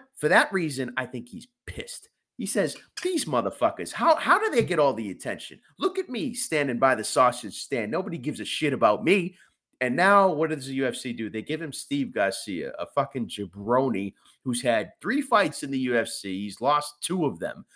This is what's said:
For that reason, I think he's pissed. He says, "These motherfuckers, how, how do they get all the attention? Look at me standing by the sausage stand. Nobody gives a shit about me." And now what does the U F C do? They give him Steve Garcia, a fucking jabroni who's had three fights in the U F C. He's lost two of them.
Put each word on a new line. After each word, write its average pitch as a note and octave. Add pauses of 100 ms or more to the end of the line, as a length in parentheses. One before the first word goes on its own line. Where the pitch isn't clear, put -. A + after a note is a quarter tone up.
(160)
For D3+
that A3+
reason, C3+
I C3
think A#2+
he's E2+ (200)
pissed. - (300)
He F#3+
says, F#3 (260)
"These F4+
motherfuckers, G#2+
how, D4+
how E4
do G#4+
they C4+
get D#3+
all C#3
the G#2
attention? - (180)
Look F#4+
at F#4
me G3
standing C#3+
by C3
the G#2+
sausage A#2+
stand. A2+
Nobody F3
gives B2+
a G#2
shit D3
about G#2+
me." F3+ (440)
And B2+
now F#3+
what D#3
does C#3
the C3+
U C3
F A#2+
C B2
do? A2
They A2
give D#3
him D3+
Steve C#3+
Garcia, F#2+
a F2
fucking A#2+
jabroni G2+ (300)
who's A#2+
had A2+ (100)
three A#3
fights G#3
in C#3
the C3+
U B2
F A2+
C. G2
He's G2
lost C#3+
two E3+
of F#2
them. D#2+